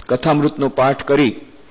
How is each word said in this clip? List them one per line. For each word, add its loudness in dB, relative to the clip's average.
કથામૃતનો 0
પાઠ 0
કરી 2